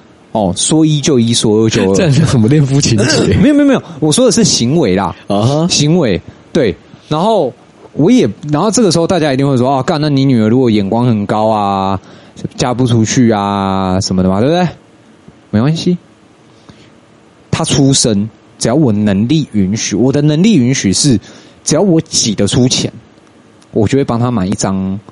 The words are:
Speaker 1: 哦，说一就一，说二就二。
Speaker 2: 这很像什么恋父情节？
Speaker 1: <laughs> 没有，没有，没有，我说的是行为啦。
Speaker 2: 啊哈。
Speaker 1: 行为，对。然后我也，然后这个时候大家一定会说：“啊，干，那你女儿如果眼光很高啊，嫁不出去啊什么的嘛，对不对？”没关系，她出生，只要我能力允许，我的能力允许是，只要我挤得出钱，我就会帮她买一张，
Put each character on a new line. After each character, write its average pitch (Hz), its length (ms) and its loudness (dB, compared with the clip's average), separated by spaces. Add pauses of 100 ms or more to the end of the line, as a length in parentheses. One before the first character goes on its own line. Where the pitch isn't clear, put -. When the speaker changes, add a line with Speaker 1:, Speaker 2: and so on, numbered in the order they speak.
(300)
Speaker 1:
哦， 98 260 -2
说 156 300 0
一 151 140 0
就 135 180 0
一， 117 160 2
说 110 300 2
二 110 40 2
就 98 220 0
二。 98 60 2
Speaker 2:
这 190 80 2
很 147 80 2
像 120 140 2
什 131 140 0
么 107 60 2
恋 147 180 2
父 135 160 0
情 120 160 0
节？ - 380 0
Speaker 1:
<laughs> - 80 2
没 254 60 4
有， 302 60 2
没 285 80 2
有， 285 40 2
没 277 80 4
有， - 80 -2 (160)
我 151 140 0
说 247 120 2
的 240 60 4
是 226 140 2
行 135 340 0
为 104 160 0
啦。 92 200 -2 (120)
Speaker 2:
啊 101 160 -2
哈。 147 260 0
Speaker 1:
行 160 300 0
为， 110 220 0 (320)
对。 117 220 0 (340)
然 151 120 -2
后 185 320 0 (400)
我 156 180 0
也， 220 180 4 (240)
然 147 100 0
后 214 80 0
这 226 100 -2
个 190 120 2
时 170 60 0
候 165 80 0
大 185 120 -2
家 147 140 0
一 131 40 -2
定 139 120 0
会 135 80 0
说 123 200 0
：“啊， 131 60 -2
干， 160 180 -2
那 151 80 -2
你 135 160 0
女 127 160 2
儿 107 80 2
如 120 100 2
果 123 120 2
眼 104 180 0
光 117 180 0
很 104 200 0
高 110 220 0
啊， 98 520 -2 (560)
嫁 127 160 -2
不 127 140 -2
出 117 180 2
去 113 280 2
啊 98 680 -2
什 95 140 -6
么 92 80 0
的 92 60 2
嘛， 95 120 0
对 127 80 0
不 165 60 0
对？” 180 120 0 (840)
没 107 100 0
关 151 160 0
系， 180 220 -2 (1500)
她 - 140 -4
出 139 280 2
生， 110 380 0 (300)
只 - 80 -2
要 117 80 0
我 139 160 2
能 104 340 0
力 147 240 0
允 101 260 -2
许， 104 200 -6
我 127 160 2
的 143 100 0
能 151 180 2
力 208 140 2
允 127 180 2
许 101 200 0
是， 120 260 0 (460)
只 - 100 -2
要 151 60 2
我 170 220 2
挤 - 300 -4
得 104 140 0
出 123 220 2
钱， - 240 -4 (800)
我 107 160 0
就 131 100 0
会 139 60 0
帮 117 160 -2
她 123 100 0
买 101 160 -2
一 98 40 -4
张， 190 480 -4 (140)